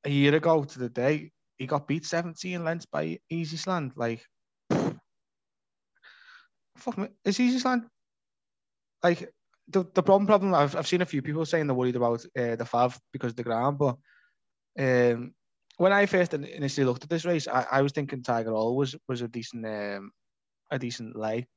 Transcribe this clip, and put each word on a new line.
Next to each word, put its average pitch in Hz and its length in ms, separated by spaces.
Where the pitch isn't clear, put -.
A 143 60
year 143 260
ago 160 260
to 139 160
the 127 100
day, 151 440
he 131 80
got 143 220
beat 160 180
seventeen 170 580
lengths 165 220
by - 320
Easy 165 280
Sland. 156 400
Like, 117 260
fuck - 220
me, 196 100
is 202 160
Easy 247 180
Sland, 247 260
like, 170 300
the, 185 160
the 180 80
problem, 196 240
problem 196 280
I've, 147 220
I've 160 100
seen 180 160
a 180 40
few 143 160
people 156 220
saying 156 220
they're 139 80
worried 123 220
about, 117 280
uh, 120 180
the 117 140
Fav 123 260
because 123 200
of 113 40
the 123 80
ground, 120 340
but, 135 180
um, 123 540
when 190 140
I 202 140
first 180 280
in-, 143 100
initially 143 400
looked 123 200
at 151 60
this 165 140
race, 170 240
I, 127 240
I 135 100
was 139 100
thinking 139 300
Tiger 117 320
All 113 220
was, 135 180
was 123 140
a 120 60
decent, 117 380
um, 101 460
a 139 80
decent 117 380
lay 110 300